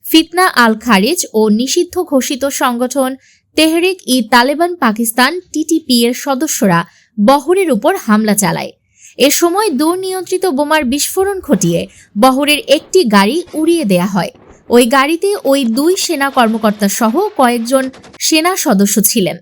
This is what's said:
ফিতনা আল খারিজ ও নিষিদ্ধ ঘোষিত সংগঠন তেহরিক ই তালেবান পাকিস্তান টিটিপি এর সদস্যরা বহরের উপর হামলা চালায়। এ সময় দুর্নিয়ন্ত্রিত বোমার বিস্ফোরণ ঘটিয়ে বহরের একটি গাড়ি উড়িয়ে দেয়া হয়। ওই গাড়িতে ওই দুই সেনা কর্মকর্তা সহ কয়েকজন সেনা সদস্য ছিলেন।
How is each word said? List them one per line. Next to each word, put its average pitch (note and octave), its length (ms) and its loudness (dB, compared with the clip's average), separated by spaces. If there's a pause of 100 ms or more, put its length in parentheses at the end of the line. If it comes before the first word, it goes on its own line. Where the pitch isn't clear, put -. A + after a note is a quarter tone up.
(100)
ফিতনা E4+ 360 2
আল A#3 280 2
খারিজ A3+ 600 0
ও A3 140 2
নিষিদ্ধ C4+ 500 0
ঘোষিত C#4 460 -2
সংগঠন C4 720 -2 (400)
তেহরিক E4+ 500 0
ই B3+ 240 0
তালেবান D4 440 2
পাকিস্তান B3 680 -2
টিটিপি D4+ 680 -2
এর B3 80 -2
সদস্যরা B3 720 -2 (420)
বহরের D4+ 440 2
উপর D4 260 0
হামলা G#3+ 380 0
চালায়। E3 380 -4 (460)
এ C#4 120 4
সময় F4 400 -2
দুর্নিয়ন্ত্রিত F#4 760 -4
বোমার D4 380 -2
বিস্ফোরণ F#4+ 560 -2
ঘটিয়ে F#3 460 0 (320)
বহরের C4+ 480 2
একটি D#4 380 2
গাড়ি G#3+ 380 2 (120)
উড়িয়ে D#4+ 300 0
দেয়া F#3 220 0
হয়। F#3+ 240 -4 (380)
ওই A#3+ 180 4
গাড়িতে D#4 480 0 (100)
ওই C#4 200 2
দুই C#4+ 320 0
সেনা C#4 340 -4
কর্মকর্তা A3 580 0
সহ B3+ 480 0
কয়েকজন B3 540 0 (300)
সেনা E4 360 0
সদস্য G3+ 460 0
ছিলেন। F3+ 400 -2